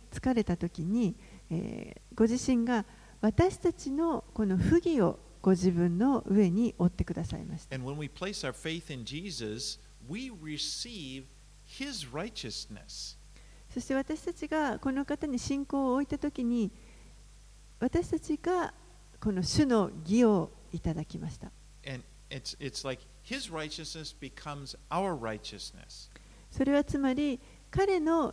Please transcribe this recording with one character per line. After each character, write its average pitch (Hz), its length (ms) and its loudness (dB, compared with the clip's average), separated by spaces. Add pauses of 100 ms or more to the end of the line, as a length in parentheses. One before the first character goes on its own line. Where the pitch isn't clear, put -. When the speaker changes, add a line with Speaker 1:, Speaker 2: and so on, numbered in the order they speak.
(100)
Speaker 1:
つ - 80 -10
か 262 140 2
れ 233 120 4
た 175 120 0
時 175 260 -4
に、 202 320 2 (360)
え - 500 -6 (140)
ー、 - 0 -
ご 220 100 6
自 247 320 4
身 233 80 4
が 233 220 2 (340)
私 330 380 6
た 339 140 2
ち - 180 -6
の 311 420 0
こ 214 140 0
の 185 100 2
不 180 200 6
義 330 260 4
を - 160 4 (240)
ご 190 80 6
自 185 200 6
分 170 280 4
の 262 280 4
上 196 240 6
に 214 280 2
負 180 100 6
っ - 20 -12
て - 140 -2
く - 80 -6
だ 165 140 -4
さ - 100 -6
い - 80 -8
ま - 140 -8
し - 80 -18
た。 135 100 -8
Speaker 2:
And 127 100 -6
when 143 120 -6
we 147 100 -6
place 185 400 -6
our 123 60 -4
faith 160 360 -8
in 123 140 -8
Jesus, 123 760 -8 (300)
we 240 240 -8 (100)
receive 147 800 -8 (420)
his 233 440 -8
righteousness. - 1080 -10 (540)
Speaker 1:
そ 247 80 -6
し - 40 -6
て 269 100 -2
私 269 280 -2
た 349 100 -6
ち 311 160 -10
が 302 300 0
こ 269 120 -4
の 277 140 -2
方 302 220 -4
に 254 120 -2
信 277 280 -2
仰 269 260 0
を - 20 2
置 277 100 2
い - 20 -8
た 294 100 -4
時 285 260 -4
に、 233 280 2 (1080)
私 330 300 0
た 311 100 0
ち 302 240 -2
が 349 300 0 (480)
こ 220 100 0
の 185 120 0
主 294 240 4
の 220 240 4 (120)
義 214 220 6
を 196 260 6 (220)
い 170 80 -6
た 165 140 -2
だ 156 100 -6
き - 140 -10
ま 160 100 -8
し - 80 -10
た。 - 160 -16 (340)
Speaker 2:
And 127 160 -10 (280)
it's, - 280 -10
it's 139 280 -8
like 131 200 -6 (160)
his 240 300 -8
righteousness 156 680 -8
becomes 143 600 -10 (100)
our 180 260 0
righteousness. - 960 -10 (420)
Speaker 1:
そ - 140 0
れ 277 80 2
は 285 120 6
つ 285 140 -2
ま 269 140 2
り 277 260 -2 (320)
彼 381 300 2
の 320 320 2